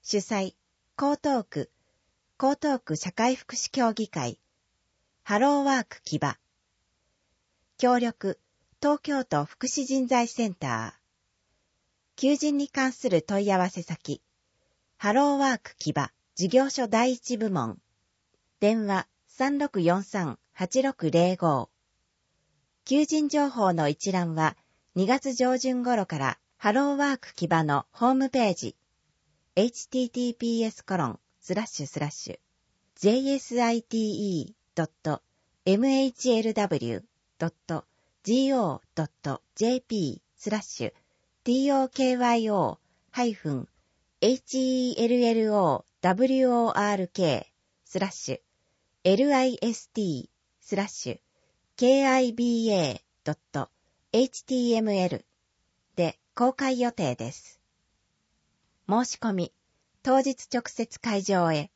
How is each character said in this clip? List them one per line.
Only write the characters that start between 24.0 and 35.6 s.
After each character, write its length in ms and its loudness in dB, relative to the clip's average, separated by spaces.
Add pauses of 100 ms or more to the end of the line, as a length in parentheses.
覧 240 -2
は、 220 0 (380)
二 120 0
月 280 -2
上 240 0
旬 240 -2
頃 240 0
か 100 -8
ら 220 -2 (180)
ハ 160 0
ロ 220 2
ー 20 -2
ワ 160 2
ー 60 -4
ク 160 -20
木 120 -4
場 160 2
の 300 0
ホ 200 2
ー 20 2
ム 160 0
ペ 220 2
ー 20 -2
ジ、 200 -8 (840)
エ 60 4
イ 80 0
チ 180 -16
テ 80 -2
ィ 60 2
ー 60 -4
テ 100 -6
ィ 100 0
ー 60 -10
ピ 260 -2
ー 60 0
エ 20 -2
ス 140 -20
コ 120 -4
ロ 120 0
ン 100 -8 (220)
ス 120 -8
ラ 120 -2
ッ 20 -8
シ 160 -10
ュ 40 -6
ス 120 -10
ラ 80 -2
ッ 60 -6
シ 180 -14
ュ 80 -12 (560)
ジ 140 2
ェ 60 6
イ 160 0
エ 100 0
ス 200 -4
ア 120 2
イ 100 -2
テ 140 -8
ィ 40 0
ー 40 0
イ 460 -4
ー 20 -20 (240)
ド 80 0
ッ 60 -6 (120)
ト 180 -4 (440)